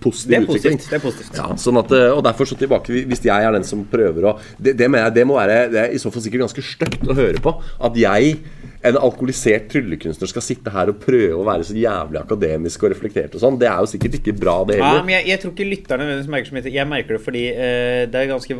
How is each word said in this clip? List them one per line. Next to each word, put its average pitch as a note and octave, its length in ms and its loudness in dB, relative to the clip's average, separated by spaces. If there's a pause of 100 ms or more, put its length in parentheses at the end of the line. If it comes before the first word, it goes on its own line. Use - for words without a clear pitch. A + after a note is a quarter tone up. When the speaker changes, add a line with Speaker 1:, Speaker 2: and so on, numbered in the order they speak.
Speaker 1:
positiv B2 240 -2
Speaker 2:
Det - 80 4
er - 80 2
Speaker 1:
utvikling. C#3+ 320 2
Speaker 2:
positivt, - 120 -12
det D#3 100 -2
er C#3+ 80 -6
positivt. - 300 -8
Speaker 1:
Ja, - 100 -6 (180)
sånn B2 160 4
at, - 160 0
eh, B2 160 6
og C#3+ 100 0
derfor C3 220 2
så B2 120 -6
tilbake, B2 360 0 (160)
hvis A#2+ 160 -2
jeg G#2+ 240 4
er G#2+ 80 4
den F#2 80 0
som G#2 200 -6
prøver F#2+ 360 2 (120)
å, - 20 -14 (260)
det, C3 160 2
det A#2+ 120 4
mener A#2 200 4
jeg, A2+ 80 2
det A#2+ 100 6
må C#3 100 2
være, G#2 200 4 (160)
det A2 140 2
er A#2 100 -2
i - 40 -8
så A2 120 -6
fall A#2+ 80 -8
sikkert A#2+ 240 -2
ganske C3 160 -6
stygt - 480 -4
å C3+ 80 0
høre A2+ 240 2
på, D#3+ 140 2 (340)
at A#2 80 -6
jeg, A2+ 400 4 (480)
en A#2+ 160 4
alkoholisert A#2+ 720 0
tryllekunstner, F#2 560 -4
skal A#2+ 160 -8
sitte A#2+ 260 -6
her F#2+ 220 0
og G#2 80 -16
prøve A2+ 320 4
å F2 100 -2
være F#2 220 0
så G#2 100 -8
jævlig F2+ 460 -2
akademisk D#2+ 640 -2
og G2 80 4
reflektert F2+ 420 -6
og F2 60 -10
sånn. C3 180 4
Det A#2+ 80 2
er F#2+ 140 0
jo A2 80 0
sikkert - 300 -2
ikke G#2+ 180 -2
bra, F2+ 220 2 (100)
det G#2 80 2
Speaker 2:
Ja, A2+ 80 4
Speaker 1:
heller. D#3+ 180 2
Speaker 2:
men F#3 140 0
jeg, D#3+ 160 0
jeg F#3+ 80 -2
tror F3+ 100 -8
ikke G3 160 -6
lytterne D3 380 -4
nødvendigvis C#3 260 -6
merker C3 200 -4
så C#3 40 -8
mye B2 80 -6
til, C3 140 -8
jeg C#3 100 0
merker A2+ 300 -4
det G#2+ 80 -10
fordi, A#2+ 160 -4 (160)
eh, B2 480 0
det B2+ 160 -2
er C3+ 80 -2
ganske C3 300 -6